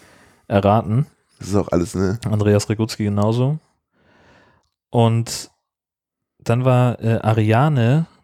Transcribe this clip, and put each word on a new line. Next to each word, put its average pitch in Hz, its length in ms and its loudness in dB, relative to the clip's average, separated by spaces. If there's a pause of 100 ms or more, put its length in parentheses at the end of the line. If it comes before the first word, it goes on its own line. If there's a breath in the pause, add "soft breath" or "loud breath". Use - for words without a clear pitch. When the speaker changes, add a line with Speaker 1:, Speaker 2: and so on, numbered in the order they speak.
(480 soft breath)
Speaker 1:
erraten. 104 580 2 (320)
Speaker 2:
Das - 120 -14
ist 98 60 0
auch 98 160 0
alles, 87 220 -2
ne? 95 340 -2
Speaker 1:
Andreas 104 400 2
Regutzki 110 360 -4
genauso. 113 560 -2 (1300 soft breath)
Und 117 640 0 (880)
dann 123 260 -2
war, 123 340 2
äh, 113 220 -2
Ariane, 117 840 2 (160)